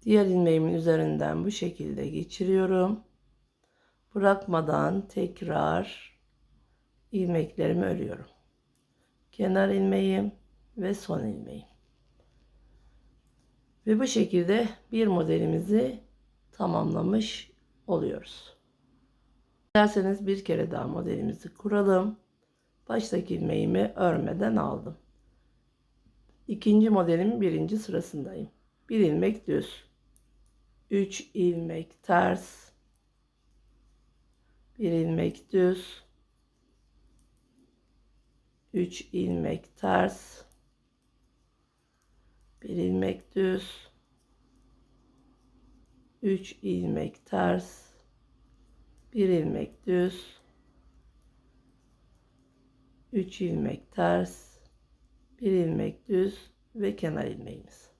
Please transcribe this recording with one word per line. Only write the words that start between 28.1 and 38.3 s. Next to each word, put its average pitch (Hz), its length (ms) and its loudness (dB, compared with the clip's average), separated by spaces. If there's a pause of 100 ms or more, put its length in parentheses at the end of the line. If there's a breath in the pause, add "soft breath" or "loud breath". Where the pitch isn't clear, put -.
Bir 220 100 0
ilmek 190 480 2
düz. - 380 -4 (1080)
Üç 196 420 -2
ilmek 165 720 -2
ters, 180 680 0 (2000)
bir 190 120 0
ilmek 165 640 -2
düz, 185 500 0 (2750)